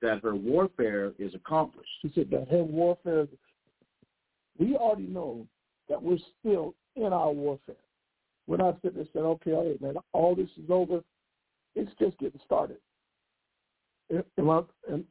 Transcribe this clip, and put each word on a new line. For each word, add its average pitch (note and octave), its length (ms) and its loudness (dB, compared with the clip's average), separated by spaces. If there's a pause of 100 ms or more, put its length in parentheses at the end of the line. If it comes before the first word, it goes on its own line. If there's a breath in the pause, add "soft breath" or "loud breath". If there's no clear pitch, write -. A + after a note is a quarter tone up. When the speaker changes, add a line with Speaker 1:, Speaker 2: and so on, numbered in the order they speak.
Speaker 1:
that A2 220 0
her G#2+ 140 0
warfare G#2+ 800 0
is F#2+ 160 -8
accomplished." D#3 560 -4 (120)
Speaker 2:
He D3+ 80 -6
said D3+ 200 0
that C3+ 180 -2
her E3+ 140 4
warfare, D#3+ 640 2 (1300)
we B3+ 200 2
already G#3 320 0
know C#3 400 -8 (400)
that D3 120 -2
we're E3+ 180 0 (200)
still F#3 380 0 (180)
in G#3+ 180 0
our D#3 200 2
warfare. C#3+ 520 -6 (600)
We're E3+ 120 0
not F3+ 240 2
sitting F#3 160 -4
there D#3 140 -8
saying, D#3+ 140 -2
"Okay, D#3+ 260 0
all E3+ 160 0
right, D3+ 120 -4
man, C#3 160 -6 (160)
all F3 240 4
this F#3 200 -2
is D#3+ 140 -10
over." F3+ 320 2 (720)
It's G#3 240 -4
just G#3+ 200 2
getting C3+ 260 -6
started. - 360 -2 (1300)
And, F3 140 -2 (120)
and D3+ 100 2
what, E3 220 4 (200)
and D#3 220 -6